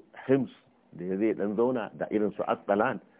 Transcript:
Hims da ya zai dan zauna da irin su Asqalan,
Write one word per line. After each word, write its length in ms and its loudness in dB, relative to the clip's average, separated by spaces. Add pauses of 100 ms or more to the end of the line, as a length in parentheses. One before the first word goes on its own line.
(280)
Hims 220 2 (420)
da 120 -10
ya 120 -2
zai 180 2
dan 220 -2
zauna 400 0
da 140 -4
irin 260 2
su 60 -2
Asqalan, 580 0 (200)